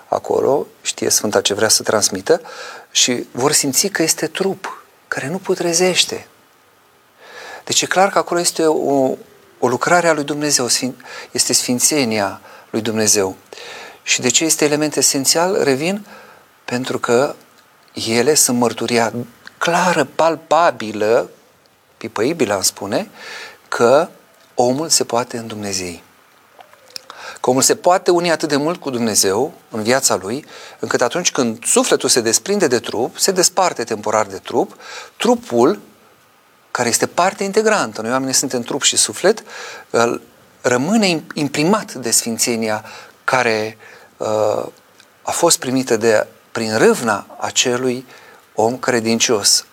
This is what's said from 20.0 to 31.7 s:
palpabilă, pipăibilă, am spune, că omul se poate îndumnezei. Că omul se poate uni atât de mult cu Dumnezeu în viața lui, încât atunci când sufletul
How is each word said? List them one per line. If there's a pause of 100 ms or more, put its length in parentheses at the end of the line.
palpabilă, (680)
pipăibilă,
am
spune, (580)
că (460)
omul
se
poate
îndumnezei. (1400)
Că
omul
se
poate
uni
atât
de
mult
cu
Dumnezeu (160)
în
viața
lui, (340)
încât
atunci
când
sufletul